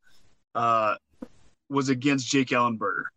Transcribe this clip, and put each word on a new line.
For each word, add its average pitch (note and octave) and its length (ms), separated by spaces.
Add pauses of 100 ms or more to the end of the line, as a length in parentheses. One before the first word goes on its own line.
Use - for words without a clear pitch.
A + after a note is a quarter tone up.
(540)
uh, A2+ 420 (760)
was C#3 200
against C3+ 400
Jake C3+ 200
Ellenberger. A2+ 560 (120)